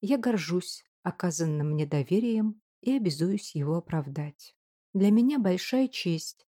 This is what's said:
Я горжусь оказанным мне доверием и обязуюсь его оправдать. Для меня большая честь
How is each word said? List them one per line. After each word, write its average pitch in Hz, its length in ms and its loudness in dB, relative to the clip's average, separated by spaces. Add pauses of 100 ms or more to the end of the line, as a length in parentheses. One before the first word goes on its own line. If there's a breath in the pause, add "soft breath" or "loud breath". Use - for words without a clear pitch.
Я 226 160 2
горжусь 180 640 -2 (200)
оказанным 156 680 -2
мне 151 140 0
доверием 214 760 0 (200)
и 254 100 0
обязуюсь 190 640 -2
его 151 220 0
оправдать. 147 800 -6 (360)
Для 196 160 4
меня 247 300 4
большая 220 480 2
честь - 580 -6 (140)